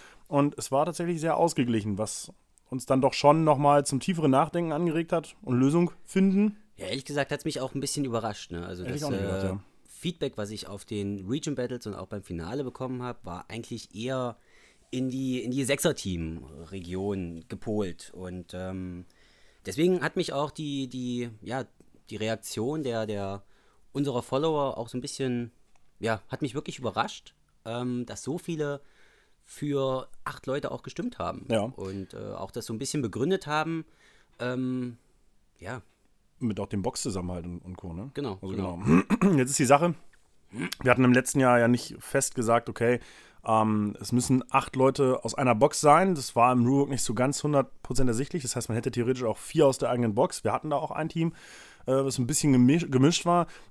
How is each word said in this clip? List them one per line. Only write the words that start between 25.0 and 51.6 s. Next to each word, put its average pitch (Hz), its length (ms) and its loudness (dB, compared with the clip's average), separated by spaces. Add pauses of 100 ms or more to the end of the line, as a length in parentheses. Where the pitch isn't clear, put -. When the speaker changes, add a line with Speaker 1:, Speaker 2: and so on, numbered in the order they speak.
Speaker 2:
bisschen, 123 500 -4 (480)
ja, 110 280 -2
hat - 140 -10
mich 131 120 -4
wirklich 151 260 -8
überrascht, 120 540 -6 (320)
ähm, 123 400 -4
dass 107 180 -12
so 147 140 -4
viele 151 440 -4 (640)
für 135 640 -4 (140)
acht - 240 -12
Leute 139 240 -4
auch - 120 -10
gestimmt 240 360 -8
haben. - 300 -6
Speaker 1:
Ja. 110 140 2
Speaker 2:
Und, 95 500 -8
äh, 110 40 -14 (160)
auch 95 180 -10
das 120 140 -8
so 117 80 -8
ein 107 60 -6
bisschen 139 220 -4
begründet 151 460 -2
haben, 156 380 -4 (540)
ähm, 127 580 -4 (640)
ja. 110 220 -12 (580)
Speaker 1:
Mit 107 200 -2
auch 98 80 -6
dem 101 140 -4
Boxzusammenhalt 90 640 -4
und, 87 140 -10
und 90 180 -14
Co., 85 160 -12
ne? 110 200 -12
Speaker 2:
Genau, 120 280 -6
Speaker 1:
Also 95 140 -8
Speaker 2:
genau. 92 300 -4
Speaker 1:
genau. 185 480 4
<clears throat> 147 40 6
Jetzt 127 140 2
ist - 80 0
die 139 60 4
Sache, 147 300 6 (840)
wir 123 100 6
hatten 127 140 6
im 123 80 8
letzten 131 260 2
Jahr 123 200 6
ja 117 100 6
nicht - 300 0
fest - 360 -2
gesagt, 117 320 2
okay, 117 320 0 (480)
ähm, 107 540 2
es 101 100 -10
müssen 123 380 2
acht - 260 0
Leute 131 480 2
aus 113 120 -4
einer 127 200 4
Box 139 240 4
sein. 170 360 6
Das - 200 -6
war 123 160 6
im 123 140 6
Rulebook 139 240 4
nicht 131 140 -2
so 123 100 -2
ganz 127 300 0
hundert 143 400 0
Prozent 127 260 4
ersichtlich. 135 340 -2
Das 123 140 -4
heißt, 113 100 -6
man 110 80 -2
hätte 120 160 -2
theoretisch 123 320 0
auch 110 140 -2
vier 156 300 4
aus 131 100 4
der 120 140 0
eigenen 120 240 2
Box. 160 280 2
Wir 104 80 0
hatten 151 200 -2
da 143 60 2
auch 151 140 -4
ein 160 180 -4
Team, 165 240 -2 (520)